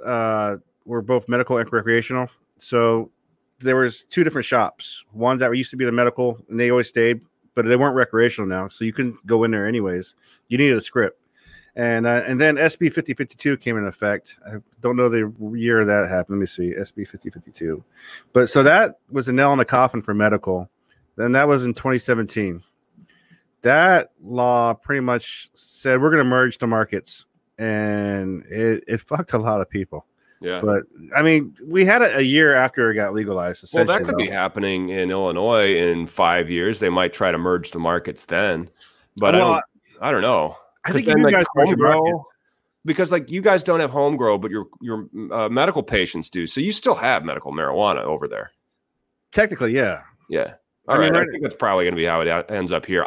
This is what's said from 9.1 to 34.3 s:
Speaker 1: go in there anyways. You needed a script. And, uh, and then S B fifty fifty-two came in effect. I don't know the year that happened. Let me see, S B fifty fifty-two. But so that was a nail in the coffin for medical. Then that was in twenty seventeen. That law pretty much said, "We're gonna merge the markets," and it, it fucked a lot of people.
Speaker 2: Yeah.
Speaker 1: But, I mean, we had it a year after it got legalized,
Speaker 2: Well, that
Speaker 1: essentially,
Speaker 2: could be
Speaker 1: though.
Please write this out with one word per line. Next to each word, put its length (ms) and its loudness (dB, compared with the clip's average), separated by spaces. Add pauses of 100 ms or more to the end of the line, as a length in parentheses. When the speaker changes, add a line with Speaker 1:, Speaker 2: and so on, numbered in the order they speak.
Speaker 1:
go 160 2
in 80 2
there 160 -2
anyways. 480 -4 (320)
You 100 -2
needed 200 2
a 40 -2
script. 380 -2 (560)
And, 320 -2
uh, 180 0
and 140 -4
then 180 4
S 200 0
B 120 0
fifty 240 -6
fifty-two 440 -4
came 200 -6
in 80 -4
effect. 520 -6 (100)
I 80 -16 (240)
don't 160 -2
know 140 2
the 240 -2 (200)
year 300 2
that 260 2
happened. 280 -4
Let 40 0
me 40 0
see, 300 -6
S 160 -10
B 120 -12
fifty 260 -16
fifty-two. 540 -10 (480)
But 180 4
so 140 4
that 360 4 (100)
was 180 -4
a 60 -2
nail 180 4
in 80 2
the 60 4
coffin 360 2
for 120 -6
medical. 560 0 (480)
Then 160 0
that 160 4
was 160 2
in 80 -2
twenty 260 -2
seventeen. 640 -4 (960)
That 480 4 (140)
law 500 0
pretty 280 -4
much 520 -6
said, 480 -2
"We're 80 4
gonna 140 4
merge 340 2
the 100 -4
markets," 580 -4 (340)
and 880 -4
it, 400 -2
it 140 -4
fucked 320 -6
a 40 0
lot 240 0
of 80 -6
people. 360 -10 (360)
Speaker 2:
Yeah. 200 -6
Speaker 1:
But, 240 0 (300)
I 60 2
mean, 420 2
we 220 2
had 160 4
it 160 2
a 60 2
year 320 4
after 340 2
it 60 0
got 180 -2
legalized, 500 -4 (120)
Speaker 2:
Well, 100 4
that 60 0 (100)
Speaker 1:
essentially, 40 -4
Speaker 2:
could 120 -4
be 80 -2
Speaker 1:
though. 80 -8